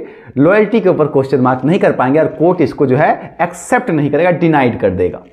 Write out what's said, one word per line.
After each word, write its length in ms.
लॉयल्टी 420
के 100
ऊपर 180
क्वेश्चन 340
मार्क 240
नहीं 140
कर 140
पाएंगे 260
और 100
कोर्ट 320
इसको 240
जो 120
है 440
एक्सेप्ट 480
नहीं 220
करेगा, 200
डिनाइड 480
कर 120
देगा। 420